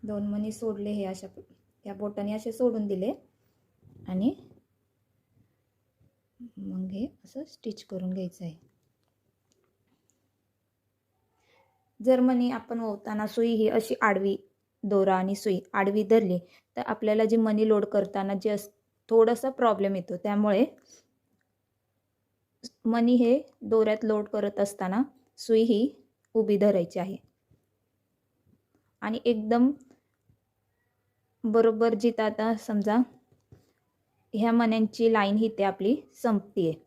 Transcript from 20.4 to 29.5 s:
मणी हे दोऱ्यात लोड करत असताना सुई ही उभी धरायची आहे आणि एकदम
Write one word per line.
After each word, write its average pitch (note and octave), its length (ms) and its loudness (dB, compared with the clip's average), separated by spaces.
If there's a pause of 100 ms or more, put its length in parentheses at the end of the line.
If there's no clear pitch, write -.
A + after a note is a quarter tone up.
मणी A#3 300 2
हे B3 260 4 (220)
दोऱ्यात G#3+ 400 0
लोड G#3+ 240 -2
करत G3+ 320 -4
असताना G3+ 420 -2 (380)
सुई A3 240 2
ही A#3+ 240 2 (480)
उभी G#3 220 2
धरायची F#3+ 420 0
आहे F#3+ 160 -8 (1900)
आणि G#3+ 240 -6
एकदम A#3 460 2 (1700)